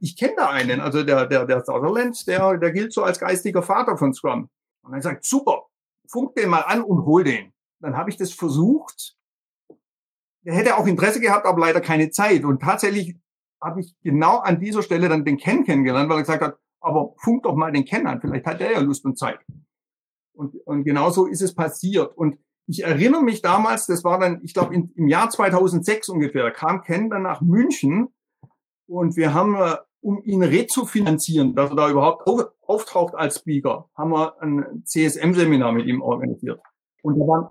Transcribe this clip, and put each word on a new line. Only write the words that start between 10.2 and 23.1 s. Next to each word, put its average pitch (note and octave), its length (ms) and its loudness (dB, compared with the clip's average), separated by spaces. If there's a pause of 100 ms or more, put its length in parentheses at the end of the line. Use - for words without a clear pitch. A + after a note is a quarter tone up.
Der E3+ 80 -8
hätte A3+ 240 2
auch F#3+ 100 2
Interesse F#3 320 2
gehabt, G#3 280 2
aber E3+ 140 2
leider E3 200 2
keine D#3 300 2
Zeit. G3 340 2
Und C#3 160 0
tatsächlich G3 560 -2 (420)
habe E3 220 -8
ich - 220 -14
genau D#3+ 340 4
an G3 240 0
dieser G#3 220 -2
Stelle F3 260 2
dann D#3 160 0
den C#3+ 140 0
Ken C4 260 0
kennengelernt, C#3 460 2
weil D#3+ 80 2
er D#3 40 0
gesagt D#3 200 -2
hat, D3+ 160 -4 (240)
aber D#3 340 -2
funk A#3+ 280 0
doch F#3 100 -2
mal D#3 180 -2
den C#3 140 0
Ken - 200 -2
an, C3 140 -6
vielleicht C#3 240 -6
hat E3+ 160 -6
der G3+ 120 -2
ja G#3 80 0
Lust C#3 260 -2
und C3+ 100 -2
Zeit. A2+ 220 -6 (960)
Und, C#3+ 220 -10 (100)
und C#3+ 180 -2
genau C#3+ 240 2
so F3 180 2
ist E3 140 -4
es F#3 140 -2
passiert. E3+ 640 -2
Und D3+ 220 -2 (280)
ich F3 180 -6
erinnere G3+ 380 2